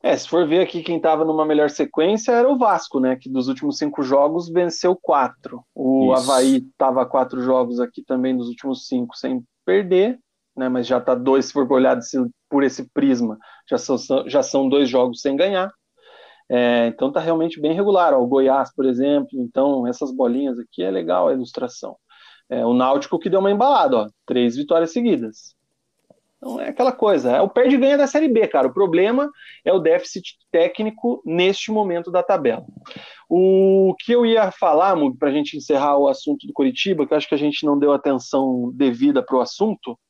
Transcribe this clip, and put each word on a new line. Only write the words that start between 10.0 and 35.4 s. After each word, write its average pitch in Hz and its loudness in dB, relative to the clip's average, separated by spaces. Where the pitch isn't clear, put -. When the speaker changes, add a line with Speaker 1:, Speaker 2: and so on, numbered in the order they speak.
Speaker 1:
né? 127 -4
Mas 123 -2
já 123 0
tá 127 0
dois, 131 2
se - -14
for 135 -2
olhar 131 4
desse, 123 -8
por 139 0
esse 131 -4
prisma, 120 0
já 127 -2
são, 123 -4
são, 135 -4
já 139 2
são 135 0
dois 139 2
jogos 123 0
sem 139 -4
ganhar. 190 0
É, 120 2
então 131 -2
tá 165 -2
realmente 165 -2
bem 151 -2
regular. 185 2
Ó, 127 2
o 123 -2
Goiás, 135 2
por 135 -2
exemplo, 135 0
então 131 -2
essas 123 -6
bolinhas 127 -2
aqui - -10
é 95 -4
legal 90 -2
a 139 0
ilustração. - -10
É, 120 -4
o 120 2
Náutico 135 0
que 196 -6
deu 190 2
uma 196 2
embalada, 233 2
ó, 107 -2
três 123 0
vitórias 165 -2
seguidas. 151 -4
Então 247 -12
é - -8
aquela 247 0
coisa, 175 0
é 135 2
o 196 0
perde 254 2
e 262 2
ganha 277 4
da 285 4
Série 302 0
B, 226 2
cara. 131 2
O 123 -4
problema 202 2
é 175 2
o 190 2
déficit 170 -2
técnico 214 0
neste 180 0
momento 180 -2
da 180 2
tabela. 147 -2
O 190 4
que - -4
eu 240 4
ia 220 2
falar, 180 2
Mug, 135 -2
pra 147 0
gente 147 -4